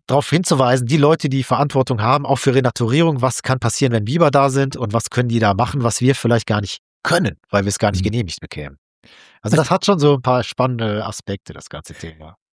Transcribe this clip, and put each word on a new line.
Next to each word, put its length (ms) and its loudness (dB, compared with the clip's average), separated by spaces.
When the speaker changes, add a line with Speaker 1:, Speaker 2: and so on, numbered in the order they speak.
Speaker 1:
darauf 240 0
hinzuweisen, 560 2
die 120 0
Leute, 300 4
die 160 -2
Verantwortung 600 0
haben, 220 2
auch 120 0
für 160 0
Renaturierung, 680 2
was 180 -2
kann 160 -2
passieren, 360 0
wenn 120 0
Biber 240 2
da 220 4
sind 240 -2
und 180 -4
was 160 -2
können 200 -2
die 100 0
da 160 2
machen, 260 -2
was 200 -2
wir 120 4
vielleicht 320 0
gar 160 0
nicht 200 -10
können, 360 0
weil 140 2
wir 60 -2
es 100 -6
gar 100 2
nicht 120 -2
Speaker 2:
Mhm. 100 -2
Speaker 1:
genehmigt 300 -6
bekämen. 360 -12
Also 120 -2
Speaker 2:
Also 40 4
Speaker 1:
das 140 0
hat 140 0
schon 140 2
so 160 4
ein 60 -4
paar 220 0
spannende 640 -2
Aspekte, 480 -10
das 160 -18
ganze 240 -16
Thema. 420 -16